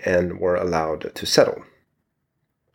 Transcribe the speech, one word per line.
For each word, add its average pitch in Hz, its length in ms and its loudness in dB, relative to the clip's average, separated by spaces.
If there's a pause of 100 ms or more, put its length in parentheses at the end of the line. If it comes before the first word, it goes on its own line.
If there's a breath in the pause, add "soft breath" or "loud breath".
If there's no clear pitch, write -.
and 90 340 0
were 90 160 2
allowed 82 580 -2
to - 120 -10
settle. - 380 2 (1120)